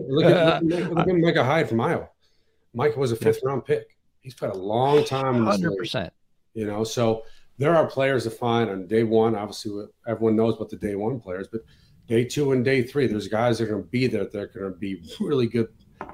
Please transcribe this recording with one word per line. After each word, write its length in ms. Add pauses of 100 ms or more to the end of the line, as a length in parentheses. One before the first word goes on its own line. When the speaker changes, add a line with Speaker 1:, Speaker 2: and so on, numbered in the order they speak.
Speaker 1:
Look 180
at, 380
look, 260
look 180
at 60
Speaker 2:
<laughs> 40
Speaker 1:
Micah 260
Hyde 240
from 120
Iowa. 280 (640)
Micah 240
was 140
a 20
Speaker 3:
Yeah. 80
Speaker 1:
fifth 200
round 220
pick. 320 (240)
He's 140
played 180
a 60
long 460
time 320
in 100
this 100
league, 80
Speaker 2:
Hundred 140
percent. 340 (420)
Speaker 1:
you 120
know, 180
so 380 (360)
there 180
are 100
players 380
to 60
find 400
on 160
day 160
one. 320
Obviously, 500 (220)
everyone 300
knows 200
about 140
the 60
day 180
one 260
players, 300
but 100 (460)
day 180
two 280
and 120
day 180
three, 240
there's 220
guys 300
that 60
are 80
gonna 100
be 240
there. 200
They're 200
gonna 240
be 320 (180)
really 260
good 220 (460)